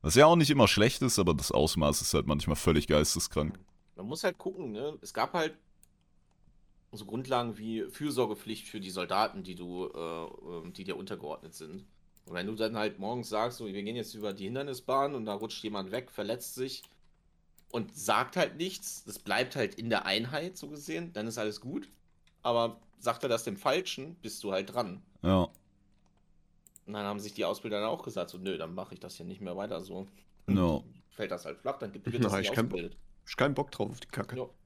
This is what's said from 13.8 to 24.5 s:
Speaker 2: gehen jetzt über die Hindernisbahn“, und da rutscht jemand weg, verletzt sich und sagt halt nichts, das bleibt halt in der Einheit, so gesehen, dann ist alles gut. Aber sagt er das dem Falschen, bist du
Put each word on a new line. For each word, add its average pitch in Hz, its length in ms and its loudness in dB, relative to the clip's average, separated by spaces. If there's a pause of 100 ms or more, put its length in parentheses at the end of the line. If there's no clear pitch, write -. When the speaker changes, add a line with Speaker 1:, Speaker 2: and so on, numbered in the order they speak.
Speaker 2:
gehen 113 140 -4
jetzt 113 180 -8
über 104 180 -4
die 95 120 -8
Hindernisbahn“, 135 680 -2
und 117 120 -4
da 104 80 -2
rutscht 107 300 -6
jemand 101 260 -4
weg, 127 200 -6
verletzt - 440 -6
sich 131 280 -6 (920)
und 117 240 -4
sagt 113 400 2
halt 165 200 2
nichts, - 480 -6
das 104 140 -12
bleibt 120 380 0
halt 113 180 0
in 113 160 -6
der 104 160 4
Einheit, 131 500 -2
so 143 120 -12
gesehen, 160 440 -8
dann 107 140 -4
ist 113 120 -6
alles 107 220 -4
gut. - 280 -8 (540)
Aber 117 380 2 (180)
sagt - 260 -2
er 135 40 0
das 113 160 2
dem 104 120 -4
Falschen, 151 680 -2
bist - 220 -10
du 98 80 0